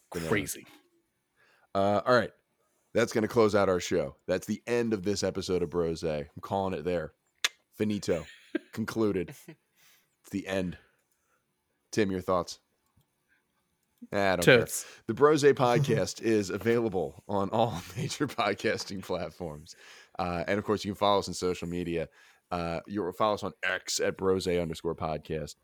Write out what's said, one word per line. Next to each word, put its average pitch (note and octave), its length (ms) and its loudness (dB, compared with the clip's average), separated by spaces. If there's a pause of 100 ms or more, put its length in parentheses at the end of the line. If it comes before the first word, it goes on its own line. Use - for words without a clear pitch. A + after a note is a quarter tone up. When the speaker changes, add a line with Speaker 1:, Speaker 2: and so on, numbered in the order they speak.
(120)
Speaker 1:
Bananas. E2 180 -4
Speaker 2:
Crazy. F#2+ 360 -4 (1080)
Speaker 1:
Uh, G2 320 2
all B2 80 4
right. G#2+ 160 2 (640)
That's A2 180 2
gonna A2 160 0
close A2 260 4
out G2 140 4
our F2+ 120 2
show. D#2 360 -2 (100)
That's F2+ 200 -2
the G#2+ 200 -4
end A#2+ 280 0
of F#2+ 80 -2
this G2 200 -2
episode F#2 400 0
of E2+ 80 -2
Brose. E2 340 0
I'm D2+ 240 -2 (120)
calling F#2+ 320 -2
it D#2 120 -6
there. E2+ 280 -2 (640)
Finito. G2 480 -2 (240)
Speaker 2:
<laughs> - 240 -10
Speaker 1:
Concluded. G#2 580 -2 (180)
It's - 840 -20
the F#2+ 160 -4
end. F#2 320 -2 (1120)
Tim, G#2 200 2
your F#2 120 -2
thoughts? F2+ 380 -2 (1500)
I G2 260 4
don't F2 60 0
care. C3 180 10
Speaker 2:
Totes. - 240 -4 (220)
Speaker 1:
The A2+ 80 -2
Brose C#3+ 300 6
Podcast B2 800 4
<laughs> - 0 -
is G#2 280 2
available G#2 800 -2
on G2 220 -2
all A2+ 380 0
<laughs> - 80 -14
major D3 300 -4
podcasting G#2 760 -2
platforms. D#2+ 760 -8 (420)
Uh, F2 280 -2
and G2+ 120 0
of G#2 60 -4
course, G#2 200 -2
you G2 80 -4
can F#2 60 -8
follow G2+ 220 4
us F2+ 80 -4
on F2+ 60 -6
social F2+ 340 -4
media. E2+ 400 -4 (420)
Uh, E2+ 360 -4
you G2 260 -4
follow A2 220 0
us G2 80 -6
on F#2+ 100 -6 (100)
X F#2 380 -2
at F2 180 -2
Brose F#2+ 280 2
underscore E2+ 480 -2
podcast, D#2 680 -6